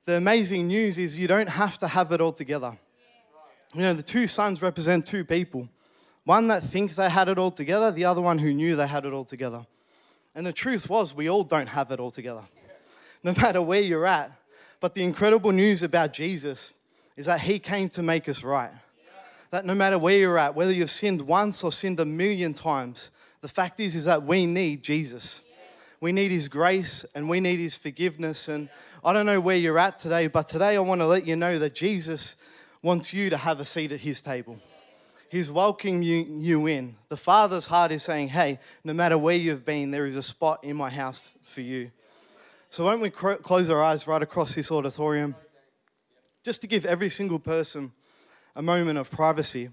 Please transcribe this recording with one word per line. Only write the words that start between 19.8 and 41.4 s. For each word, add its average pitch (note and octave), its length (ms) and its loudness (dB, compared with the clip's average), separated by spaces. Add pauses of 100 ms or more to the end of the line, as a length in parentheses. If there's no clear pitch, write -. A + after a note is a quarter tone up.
where F3 180 4
you're F#3 220 6
at, D3 160 2
whether F3+ 180 2
you've F3 200 0
sinned F#3+ 320 -2
once F#3 400 0
or E3 80 -2
sinned F#3 280 -4
a D#3+ 60 2
million F3 480 -2
times, C3+ 560 -6 (320)
the D3+ 60 -14
fact F3+ 320 -4
is, F#3+ 160 -2
is D#3 100 -4
that D#3+ 180 4
we F3 220 2
need E3+ 380 -2
Jesus. D3 580 -6 (600)
We E3+ 100 -2
need G3 180 2
his E3 180 0
grace E3+ 560 0 (120)
and D3 120 -6
we F3+ 120 0
need F3+ 180 0
his E3 180 -6
forgiveness. D#3 720 -6
And D3 220 -8 (340)
I F3 100 4
don't G#3 120 4
know G3+ 140 4
where F#3 160 2
you're E3 240 2
at F#3 180 2
today, E3 300 0
but D#3 200 0
today G3 280 2
I G3 60 2
want F#3 200 0
to D#3+ 60 2
let F#3 180 4
you D#3+ 100 -2
know E3+ 220 0
that D3+ 160 -2
Jesus E3 600 -4 (480)
wants E3+ 280 0
you G3 200 -2
to D3+ 60 0
have D#3 220 -2
a C#3+ 60 -8
seat D3+ 260 -6
at C#3 100 -8
his C#3 200 -6
table. A#2+ 380 -10 (680)
He's E3 220 -4
welcoming F#3 520 2
you, E3 220 0 (140)
you D#3 280 2
in. B2+ 280 -4 (140)
The D3 80 -8
Father's F#3+ 480 4
heart E3+ 260 2
is D3+ 100 -4
saying, D3 280 -4
"Hey, C#3 300 0 (260)
no D#3 80 -6
matter E3 240 2
where D#3+ 180 2
you've D#3 300 -2
been, D3 260 -4
there C#3+ 140 -2
is C3+ 100 -8
a C3+ 80 -6
spot - 400 -2
in D3 140 -8
my C3+ 120 -4
house C3 520 -10